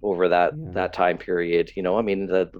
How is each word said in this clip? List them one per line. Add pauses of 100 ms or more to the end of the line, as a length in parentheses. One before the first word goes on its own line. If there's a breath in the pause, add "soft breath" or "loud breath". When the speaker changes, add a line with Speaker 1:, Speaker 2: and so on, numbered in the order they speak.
Speaker 1:
over
that,
Speaker 2:
Yeah.
Speaker 1:
that
time
period.
You
know,
I
mean,
the, (100)